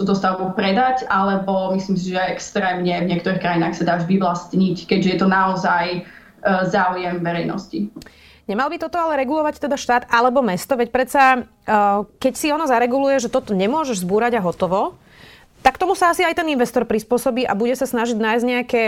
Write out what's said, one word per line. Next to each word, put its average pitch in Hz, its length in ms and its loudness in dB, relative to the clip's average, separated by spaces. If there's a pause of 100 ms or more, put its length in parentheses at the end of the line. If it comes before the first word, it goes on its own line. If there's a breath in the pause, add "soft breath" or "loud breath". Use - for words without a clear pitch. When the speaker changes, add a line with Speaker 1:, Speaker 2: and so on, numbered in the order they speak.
Speaker 1:
túto 196 160 2
stavbu 185 400 -2
predať, 247 480 0
alebo 190 720 0
myslím 190 160 -4
si, 180 160 -4
že 185 160 -2
extrémne 180 800 -2
v - 80 -2
niektorých 185 240 -2
krajinách 170 400 -2
sa 175 80 -2
dá 170 60 2 (100)
až - 80 -4
vyvlastniť, 185 720 0
keďže 185 320 2
je 180 80 0
to 190 80 4
naozaj, 185 540 2 (100)
e, 180 60 -6 (680 loud breath)
záujem 180 560 -2
verejnosti. 170 720 -6 (540 loud breath)
Speaker 2:
Nemal 247 240 -2
by 339 80 -8
toto 320 160 -6
ale 320 240 0
regulovať 302 400 -2
teda 277 160 -2
štát 247 320 0
alebo 247 320 4
mesto? 190 320 -2
Veď 240 160 0
predsa, 254 340 2 (140)
e, 247 40 -2 (760)
keď 262 160 0
si 311 160 -4
ono 302 160 0
zareguluje, 262 560 2
že 233 80 -2
toto 262 240 -2
nemôžeš 226 480 0
zbúrať 220 380 0
a 190 80 -2
hotovo, 190 500 -2 (640 loud breath)
tak 262 160 2
tomu 381 160 0
sa 339 240 2
asi 370 80 2
aj 339 160 0
ten 320 80 -2
investor 240 400 0
prispôsobí 226 560 0
a - 80 0
bude 240 240 0
sa 269 80 -4
snažiť 233 320 0
nájsť 226 320 0
nejaké 247 400 0